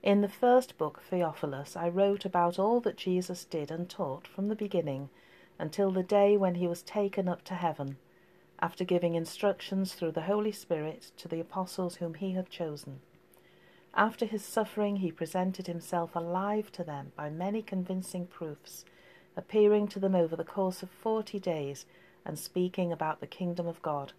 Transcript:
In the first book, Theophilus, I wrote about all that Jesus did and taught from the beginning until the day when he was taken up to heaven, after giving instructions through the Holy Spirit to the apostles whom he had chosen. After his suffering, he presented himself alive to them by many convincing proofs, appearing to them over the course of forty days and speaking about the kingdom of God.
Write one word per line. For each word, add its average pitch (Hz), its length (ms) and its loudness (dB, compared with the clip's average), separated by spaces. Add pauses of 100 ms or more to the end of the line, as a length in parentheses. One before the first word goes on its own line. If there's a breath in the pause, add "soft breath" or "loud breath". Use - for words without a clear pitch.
In 202 200 6
the 196 80 2
first 247 480 4
book, 151 240 -2
Theophilus, 156 720 -2
I 170 140 0
wrote 202 360 4
about 175 340 2
all 226 220 4
that 220 140 0
Jesus 180 480 -2
did 151 280 -6
and 175 180 -6
taught 156 380 -6
from 196 200 -4
the 214 80 0
beginning 151 540 -2 (480 loud breath)
until 190 340 0
the 185 120 0
day 202 340 6
when 185 180 2
he 175 120 0
was 170 160 -4
taken 196 440 -2
up 175 180 -2
to 185 100 -8
heaven, 147 420 -2 (640 soft breath)
after 180 260 -2
giving 175 300 2
instructions 190 800 -2
through 165 180 -2
the 160 100 -2
Holy 208 300 0
Spirit 156 680 -4
to - 100 -16
the 165 120 -4
apostles 185 560 -4
whom 165 180 -6
he 185 180 -4
had 185 180 -2
chosen. 147 520 -8 (920 soft breath)
After 220 320 2
his 214 200 -4
suffering, 208 520 0
he 185 140 0
presented 185 560 -2
himself 170 480 -4
alive 190 580 -2
to 175 100 -6
them 147 340 -8
by 151 120 -6
many 190 320 -4
convincing 185 680 -4
proofs, - 580 -12 (500 loud breath)
appearing 208 540 6
to 202 100 -8
them 190 160 4
over 165 200 4
the 165 100 -4
course 185 380 -2
of 185 60 -12
forty 220 500 -2
days 147 460 -4 (420 loud breath)
and 151 100 -6
speaking 180 540 -2
about 160 280 -2
the 147 80 -10
kingdom 175 400 -4
of 165 140 -8
God. 143 380 -2